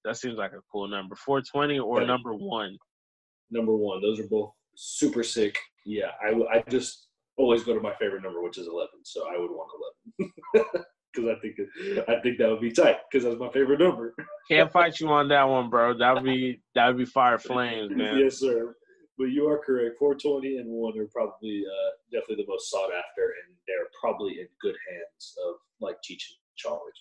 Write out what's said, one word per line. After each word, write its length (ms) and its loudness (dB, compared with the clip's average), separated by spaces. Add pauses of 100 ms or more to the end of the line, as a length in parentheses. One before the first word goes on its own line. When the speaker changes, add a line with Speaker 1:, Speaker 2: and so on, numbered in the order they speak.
Speaker 1:
that 120 -4
seems 200 -8
like 160 -6
a 80 -18 (120)
cool 160 -6
number. 260 -8
Four 280 -2
twenty 360 -2
or 200 0
Speaker 2:
Right. 80 2
Speaker 1:
number 280 -2
one? 420 -6 (760)
Speaker 2:
Number 260 2
one. 260 -2
Those 180 0
are 80 -8
both 240 -2 (220)
super 480 -2
sick. 340 0 (280)
Yeah, 260 -4 (120)
I 80 0
w-, 180 2
I 200 4
just 380 -4 (300)
always 280 4
go 100 0
to 60 0
my 140 -4
favorite 280 -4
number, 200 -8
which 160 -8
is 80 -10
eleven. 380 -8
So 240 -8
I 100 -6
would 120 -4
want 200 -10 (480)
eleven. 140 -6 (560)
<laughs> 60 -20 (200)
'Cause 100 -2 (100)
I 60 -
think 180 -10
it, 520 -4
I 100 2
think 180 0
that 120 4
would 100 0
be 100 0
tight, 280 6 (120)
'cause 140 2
that's 140 0
my 120 -6
favorite 300 4
number. 380 2
<laughs> 320 -16
Speaker 1:
Can't 200 6
fight 300 4
you 80 0
on 200 4
that 160 8
one, 260 2
bro. 260 4
That 180 6
would 100 2
be, 360 0 (140)
that 140 6
would 100 2
be 80 0
fire 320 4
flames, 560 -2
man. 240 2
Speaker 2:
Yes, 220 4
sir. 360 0 (400)
But 140 0
you 180 2
are 160 2
correct. 340 0
Four 160 4
twenty 440 -2
and 100 -8
one 300 -4
are 80 -4
probably, 600 -6
uh, 240 -4 (220)
definitely 320 -4
the 60 -10
most 200 -6
sought 220 -2
after, 300 -6 (240)
and 100 -20 (100)
they're 200 -4 (120)
probably 420 -4
in 80 -16 (120)
good 160 -4 (140)
hands 440 -16 (140)
of, 60 -6 (260)
like, 240 -8
Cheech 240 -14
and 100 -20 (180)
Chong 260 -6
or 180 -16